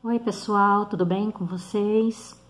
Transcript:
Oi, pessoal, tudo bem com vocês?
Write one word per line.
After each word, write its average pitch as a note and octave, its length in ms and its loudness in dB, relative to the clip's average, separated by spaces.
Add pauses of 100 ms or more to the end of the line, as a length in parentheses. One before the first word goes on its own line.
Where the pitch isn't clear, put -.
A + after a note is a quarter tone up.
Oi, A#3 140 0
pessoal, G3+ 640 2
tudo F#3 200 0
bem G3 260 0
com F#3 140 -6
vocês? G#3 920 -2 (120)